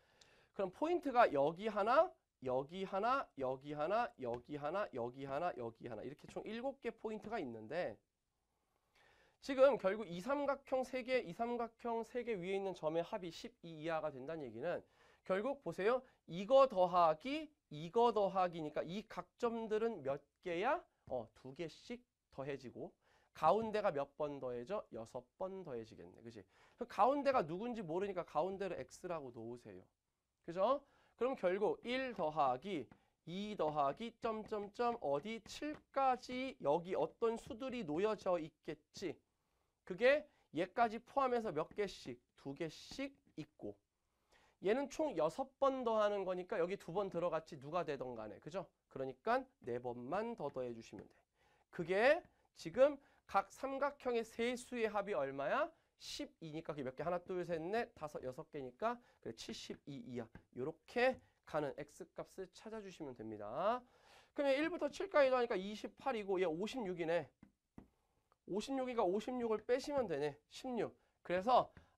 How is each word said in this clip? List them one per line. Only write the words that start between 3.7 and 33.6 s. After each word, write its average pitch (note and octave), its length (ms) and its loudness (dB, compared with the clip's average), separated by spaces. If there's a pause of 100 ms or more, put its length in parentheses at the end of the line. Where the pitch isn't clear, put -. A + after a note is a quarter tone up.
하나, F#3 340 0 (140)
여기 B2 340 -6
하나, D#3 380 -4
여기 B2+ 320 -6
하나, D3 320 -2
여기 A#2 300 -8
하나, A2 160 -8
이렇게 C3+ 240 -12
총 D#3 180 -8
일곱 A#3 340 -6
개 A#3 120 -6
포인트가 A3 480 -6
있는데 A#2+ 580 -4 (1400)
지금 C4 360 6
결국 G#3 300 -2
이 E3+ 120 -8
삼각형 C#4 640 -2
세 B3+ 200 -6
개, B3 160 0
이 - 140 -6
삼각형 A#3 720 -4
세 A#3+ 200 -6
개 A#3 100 -4
위에 F#3+ 220 -2
있는 G3 180 -2
점의 D#3+ 300 0
합이 F3+ 280 -6
십이 - 380 -14 (120)
이하가 D#3 300 -2
된다는 C#3+ 320 -8
얘기는 B2 400 -4 (400)
결국 A3 400 -2
보세요. G#3+ 380 2 (240)
이거 G#3+ 420 6
더하기 F#3 840 4 (180)
이거 F3 440 4
더하기니까 F3+ 680 2
이 F3+ 240 -6
각점들은 A3+ 960 -2
몇 C#3 180 -2 (200)
개야? G#3+ 420 0 (240)
어, A#2+ 280 -4
두 C3 180 -14
개씩 F3 500 -10 (280)
더해지고 C3+ 600 -8 (400)
가운데가 G#3 580 4
몇 C#3+ 260 -2
번 D3 220 -4
더해져? B2 540 -4
여섯 A2+ 300 -10 (140)
번 F#3+ 260 -6
더해지겠네. A2 600 -12
그치? A2 200 -14 (320)
그 A#3+ 120 -6
가운데가 C4 580 4
누군지 G#3 380 -4
모르니까 F#3 420 -2
가운데를 F#3 540 0 (240)
X라고 D#3+ 280 -6
놓으세요. A#2 520 -12 (640)
그죠? G#3 380 2 (320)
그럼 B3 200 0
결국 F#3 500 2
일 B3+ 300 0
더하기 D3+ 720 2 (380)
이 G3+ 320 -6
더하기 D3+ 600 0